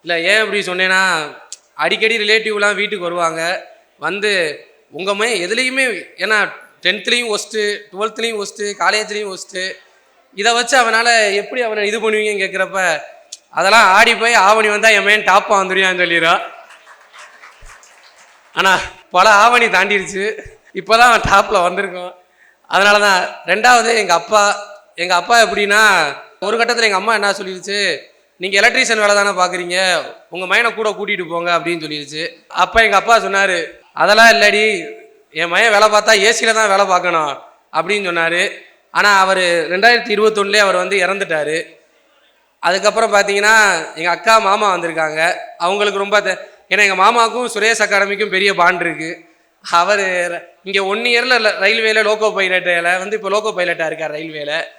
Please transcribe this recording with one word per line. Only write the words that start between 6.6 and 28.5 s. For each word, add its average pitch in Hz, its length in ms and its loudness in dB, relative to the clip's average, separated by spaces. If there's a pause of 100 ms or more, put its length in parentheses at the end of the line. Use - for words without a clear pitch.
டென்த்லேயும் 226 540 -4
ஒஸ்ட்டு, 208 420 -6 (140)
டுவெல்த்லேயும் 220 500 -6
ஒஸ்ட்டு, 202 380 -10
காலேஜ்லேயும் 208 540 -2
ஒஸ்ட்டு, 185 380 -10 (640)
இதை 208 180 0
வச்சு 247 280 2
அவனால 226 520 2
எப்படி 208 280 -4
அவனை 214 260 -4
இது 214 240 -2
பண்ணுவீங்கன்னு 208 360 -2
கேட்குறப்ப, 180 540 -2 (480)
"அதெல்லாம் 202 360 4
ஆடி 220 300 4
போய் 226 180 0
ஆவணி 214 340 4
வந்தா 208 220 2
என் 202 140 2
மகன் 208 200 2
டாப்பா 202 280 2
வந்துருவான்னு" 185 500 0
சொல்லிடுறான். 170 400 0 (2000)
ஆனா, 185 260 2 (320)
பல 190 180 4
ஆவணி 233 360 6
தாண்டிருச்சு, 196 800 -2 (280)
இப்பதான் 226 460 4
அவன் - 0 -
டாப்ல 190 600 0
வந்திருக்கோம். 180 360 -8 (520)
அதனால 202 320 4
தான். 196 300 2 (160)
ரெண்டாவது, 226 500 2
எங்க 196 180 0
அப்பா. 202 600 0 (220)
எங்க 180 200 -2
அப்பா 233 260 2
எப்படின்னா, 202 640 2 (360)
ஒரு 208 180 -4
கட்டத்துல 233 240 0
எங்க 214 140 0
அம்மா 208 180 -2
என்ன 202 180 0
சொல்லிருச்சு, 190 680 -6 (400)
"நீங்க 196 220 -2